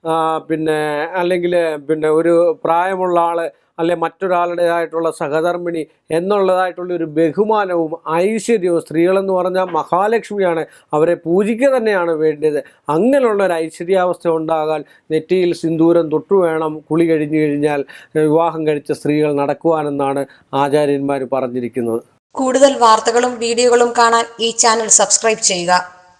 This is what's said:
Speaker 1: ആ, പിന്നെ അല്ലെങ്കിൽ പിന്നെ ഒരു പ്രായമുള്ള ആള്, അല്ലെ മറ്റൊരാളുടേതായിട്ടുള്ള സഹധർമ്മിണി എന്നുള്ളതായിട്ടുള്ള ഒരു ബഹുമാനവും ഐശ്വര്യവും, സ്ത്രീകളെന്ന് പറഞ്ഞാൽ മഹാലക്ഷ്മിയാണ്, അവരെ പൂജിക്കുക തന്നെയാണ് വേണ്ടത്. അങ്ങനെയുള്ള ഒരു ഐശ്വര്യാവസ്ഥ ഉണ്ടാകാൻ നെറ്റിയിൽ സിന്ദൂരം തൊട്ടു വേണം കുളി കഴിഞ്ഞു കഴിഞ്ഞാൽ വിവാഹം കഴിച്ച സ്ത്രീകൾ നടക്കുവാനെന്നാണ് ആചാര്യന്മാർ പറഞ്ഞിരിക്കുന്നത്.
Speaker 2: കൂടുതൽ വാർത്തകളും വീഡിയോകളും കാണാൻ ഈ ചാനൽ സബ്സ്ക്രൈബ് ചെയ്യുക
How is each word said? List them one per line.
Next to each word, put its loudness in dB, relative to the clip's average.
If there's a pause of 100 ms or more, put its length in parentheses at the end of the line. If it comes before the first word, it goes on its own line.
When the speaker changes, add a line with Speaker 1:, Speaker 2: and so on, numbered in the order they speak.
(120)
Speaker 1:
ആ, 2 (360)
പിന്നെ -2 (420)
അല്ലെങ്കിൽ -2 (340)
പിന്നെ 0 (100)
ഒരു 2 (280)
പ്രായമുള്ള 0 (140)
ആള്, -2 (360)
അല്ലെ 0
മറ്റൊരാളുടേതായിട്ടുള്ള -2 (100)
സഹധർമ്മിണി -2 (360)
എന്നുള്ളതായിട്ടുള്ള 0
ഒരു -4 (100)
ബഹുമാനവും 0 (320)
ഐശ്വര്യവും, 0
സ്ത്രീകളെന്ന് 0
പറഞ്ഞാൽ 0 (100)
മഹാലക്ഷ്മിയാണ്, 0 (340)
അവരെ 4 (100)
പൂജിക്കുക 2
തന്നെയാണ് 0 (100)
വേണ്ടത്. 0 (360)
അങ്ങനെയുള്ള 2
ഒരു 0 (100)
ഐശ്വര്യാവസ്ഥ -2 (120)
ഉണ്ടാകാൻ -2 (320)
നെറ്റിയിൽ 0 (120)
സിന്ദൂരം 2
തൊട്ടു 0
വേണം -2 (160)
കുളി 2
കഴിഞ്ഞു 0
കഴിഞ്ഞാൽ 0 (380)
വിവാഹം 2
കഴിച്ച -4 (100)
സ്ത്രീകൾ 0 (100)
നടക്കുവാനെന്നാണ് -2 (400)
ആചാര്യന്മാർ 0 (120)
പറഞ്ഞിരിക്കുന്നത്. -4 (340)
Speaker 2:
കൂടുതൽ 4 (100)
വാർത്തകളും 4 (120)
വീഡിയോകളും 2 (100)
കാണാൻ 4 (220)
ഈ 0 (140)
ചാനൽ 2 (100)
സബ്സ്ക്രൈബ് 0
ചെയ്യുക 0 (360)